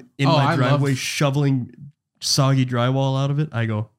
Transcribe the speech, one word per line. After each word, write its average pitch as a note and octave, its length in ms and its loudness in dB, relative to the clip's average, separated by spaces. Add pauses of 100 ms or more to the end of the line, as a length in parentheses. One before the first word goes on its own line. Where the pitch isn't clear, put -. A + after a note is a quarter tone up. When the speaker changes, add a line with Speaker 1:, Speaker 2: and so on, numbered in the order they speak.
(180)
Speaker 1:
in C#3 100 2
Speaker 2:
Oh, E3 40 4
Speaker 1:
my C#3+ 120 4
Speaker 2:
I C#3 60 2
love E3 80 0
Speaker 1:
driveway C3+ 360 2
shoveling C3+ 800 -2 (480)
soggy C3+ 440 2
drywall C3 580 0
out C#3 100 -2
of C#3+ 80 -2
it, D#3 120 -2
I A2+ 140 -2
go, G#2+ 320 -4